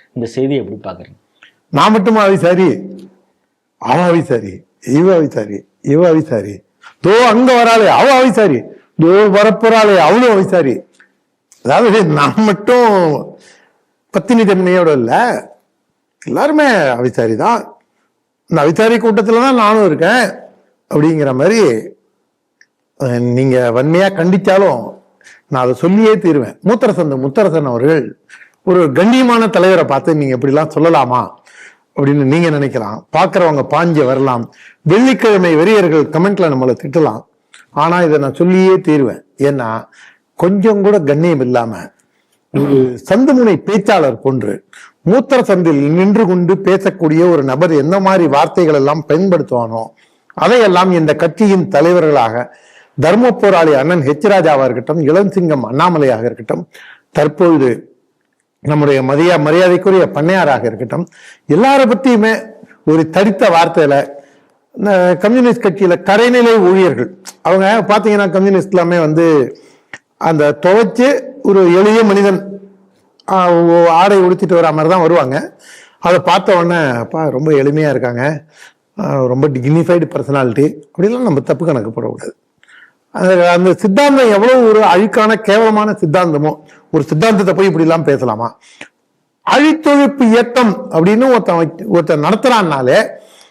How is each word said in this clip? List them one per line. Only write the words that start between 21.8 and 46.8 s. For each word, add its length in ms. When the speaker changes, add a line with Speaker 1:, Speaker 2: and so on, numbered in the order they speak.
Speaker 2:
அஹ், 340
நீங்க 420
வன்மையா 380
கண்டிச்சாலும் 840
நான் 140
அதை 120
சொல்லியே 440
தீருவேன். 460
முத்தரசன், 540
முத்தரசன் 460
அவர்கள் 540
ஒரு 200
கண்ணியமான 640
தலைவரை 340
பார்த்து 320
நீங்க 200
இப்படிலாம் 380
சொல்லலாமா 540
அப்படின்னு 280
நீங்க 260
நினைக்கலாம், 500
பாக்குறவங்க 540
பாஞ்சு 340
வரலாம். 480
வெள்ளிக்கிழமை 720
வெறியர்கள் 480
கமெண்ட்ல 460
நம்மளை 340
திட்டலாம், 420
ஆனா 320
இதை 160
நான் 160
சொல்லியே 460
தீருவேன். 440
ஏன்னா, 520
கொஞ்சம் 480
கூட 180
கண்ணியம் 400
இல்லாம 500
ஒரு 480
சந்துமுனை 460
பேச்சாளர் 640
போன்று 440
மூத்தர 380
சந்தில் 460
நின்று 380
கொண்டு 280
பேசக்கூடிய 760